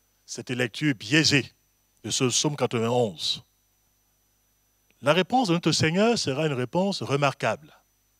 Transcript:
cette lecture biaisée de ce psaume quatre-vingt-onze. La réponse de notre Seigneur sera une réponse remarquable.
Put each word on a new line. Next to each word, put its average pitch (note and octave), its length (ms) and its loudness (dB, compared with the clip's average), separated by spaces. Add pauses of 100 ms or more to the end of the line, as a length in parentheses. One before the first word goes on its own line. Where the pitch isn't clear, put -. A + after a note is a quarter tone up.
(260)
cette - 240 -12
lecture B2+ 460 -2
biaisée C#3+ 560 2 (520)
de A2 60 -8
ce - 160 0
psaume D3 300 0
quatre-vingt-onze. A#2 880 -2 (1600)
La C#3 120 4
réponse F#3 360 2
de E3 40 4
notre E3 180 0
Seigneur F#3+ 460 2
sera D3+ 300 -2
une D3 60 -2
réponse E3+ 500 -2
remarquable. C3 720 -2 (440)